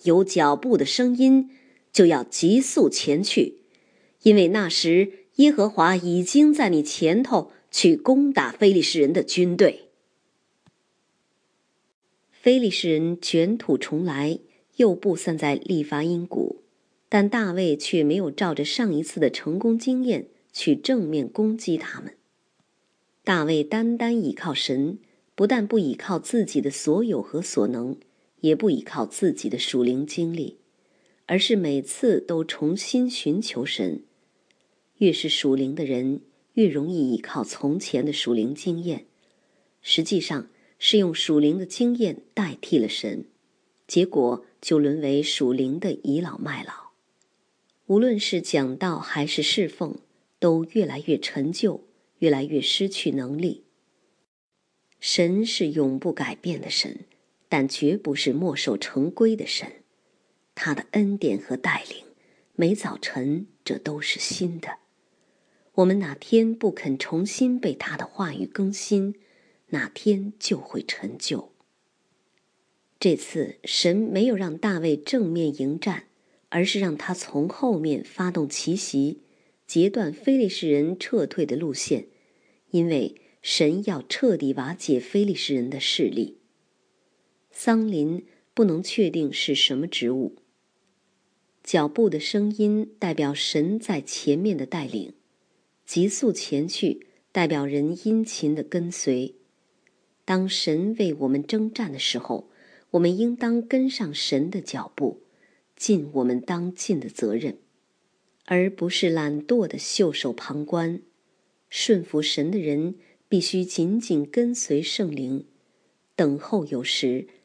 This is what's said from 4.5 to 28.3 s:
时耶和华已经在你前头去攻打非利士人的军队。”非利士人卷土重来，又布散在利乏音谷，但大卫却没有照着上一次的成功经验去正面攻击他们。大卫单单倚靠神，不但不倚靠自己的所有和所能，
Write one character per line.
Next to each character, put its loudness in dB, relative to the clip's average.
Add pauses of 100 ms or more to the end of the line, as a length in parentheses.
时 2 (100)
耶 10
和 4
华 4
已 0
经 6
在 2
你 4
前 2
头 0 (200)
去 6
攻 4
打 2
非 6
利 6
士 2
人 4
的 2
军 2
队。” 4 (2500)
非 4
利 2
士 -2
人 2
卷 2
土 0
重 -2
来， -2 (380)
又 6
布 0
散 -4
在 0
利 -2
乏 -4
音 -2
谷， -4 (480)
但 4
大 0
卫 0
却 0
没 4
有 -2
照 -2
着 -4
上 -2
一 0
次 -6
的 6
成 -4
功 2
经 -2
验 -2 (220)
去 2
正 0
面 -2
攻 0
击 -2
他 -8
们。 -16 (1080)
大 0
卫 2
单 -2
单 0
倚 0
靠 -6
神， -2 (360)
不 2
但 2
不 2
倚 0
靠 -4
自 0
己 0
的 0
所 0
有 0
和 -4
所 0
能， -4 (420)